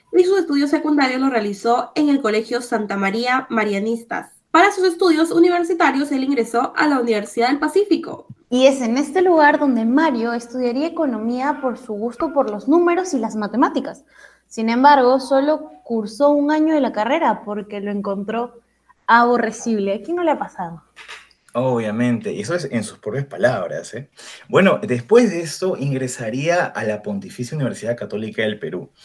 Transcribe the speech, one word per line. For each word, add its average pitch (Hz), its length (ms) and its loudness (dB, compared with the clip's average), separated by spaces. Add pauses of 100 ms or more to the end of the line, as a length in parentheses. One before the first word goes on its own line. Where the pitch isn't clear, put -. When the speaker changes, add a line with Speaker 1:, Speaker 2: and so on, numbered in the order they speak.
(120)
Speaker 1:
y 359 120 6
sus 381 160 2
estudios 294 280 0
secundarios 285 500 0
los 269 120 0
realizó 226 640 -2
en 302 160 2
el 277 100 2
Colegio 226 400 -2
Santa 208 380 -4
María 233 500 -2
Marianistas. 220 840 -4 (180)
Para 381 220 6
sus 381 120 0
estudios 330 480 2
universitarios, 339 800 2
él 262 120 -2
ingresó 240 520 -2
a 302 100 2
la 285 140 2
Universidad 233 480 0
del 285 100 0
Pacífico. - 680 -2 (220)
Speaker 2:
Y 254 180 4
es 269 140 4
en 233 160 -2
este 294 240 0
lugar 311 380 6
donde 254 260 2
Mario 240 480 2
estudiaría 240 540 -4
economía 269 720 -4
por 254 160 -4
su - 160 -12
gusto 220 400 -4
por 269 160 0
los 208 180 -8
números 349 460 2
y 277 60 0
las 220 180 -6
matemáticas. 220 680 -2 (420)
Sin 226 240 -4
embargo, 262 500 6
solo 285 520 0 (120)
cursó 226 460 0
un 294 220 2
año 311 200 2
de 302 80 2
la 254 120 0
carrera 240 520 0
porque 208 360 -8
lo 202 100 -6
encontró 202 680 -6 (460)
aborrecible. 226 840 2
¿A 220 100 -6
quién 339 140 -6
no 349 60 -2
le 320 80 2
ha 277 80 0
pasado? 175 460 -10 (680)
Speaker 3:
Obviamente, 117 800 -2
y 92 80 -6
eso 113 140 -4
es 170 160 -4
en 113 140 -4
sus - 140 -16
propias 139 280 -6
palabras, 90 680 -2
¿eh? 135 160 -14 (380)
Bueno, 170 320 4
después 196 500 2
de 170 100 -4
esto 175 360 -4
ingresaría 131 880 -2
a - 200 -8
la 107 180 -4
Pontificia 107 540 -8
Universidad 117 400 -4
Católica 104 460 -6
del 107 160 -2
Perú, 85 320 -8 (140)